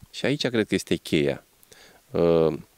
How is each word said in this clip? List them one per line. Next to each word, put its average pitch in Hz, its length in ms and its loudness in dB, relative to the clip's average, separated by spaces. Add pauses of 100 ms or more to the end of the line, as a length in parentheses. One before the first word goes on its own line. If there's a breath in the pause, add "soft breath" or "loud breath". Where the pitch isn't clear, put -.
(100)
Și - 140 -8
aici 139 220 -2
cred 117 200 0
că - 80 -2
este 90 220 -2
cheia. 71 480 -2 (680 loud breath)
Uh, 82 440 2 (240)